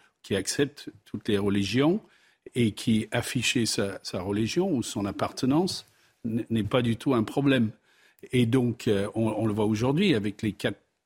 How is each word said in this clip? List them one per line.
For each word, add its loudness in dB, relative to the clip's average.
qui -4
accepte -2
toutes -10
les 2
religions 2
et 2
qui 0
affichait -2
sa, -4
sa -6
religion 0
ou 0
son -6
appartenance 0
n-, -2
n'est 0
pas 2
du 0
tout 0
un 4
problème. 2
Et 4
donc, 0
euh, 2
on, 0
on -2
le 0
voit 2
aujourd'hui 2
avec -2
les 0
quatre -4